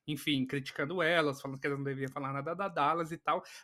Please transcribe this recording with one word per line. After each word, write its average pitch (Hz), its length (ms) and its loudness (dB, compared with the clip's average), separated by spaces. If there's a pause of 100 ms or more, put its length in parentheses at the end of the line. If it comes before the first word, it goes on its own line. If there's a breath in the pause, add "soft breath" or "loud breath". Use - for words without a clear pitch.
enfim, 143 400 0
criticando 143 560 -2
elas, 156 400 4
falando 135 180 -8
que - 60 -4
elas 139 140 0
não 139 40 -4
deviam 135 240 -2
falar 135 240 -4
nada 139 220 -4
da 196 140 -2
Dallas 160 440 2
e 165 60 -8
tal, 170 260 0 (200 loud breath)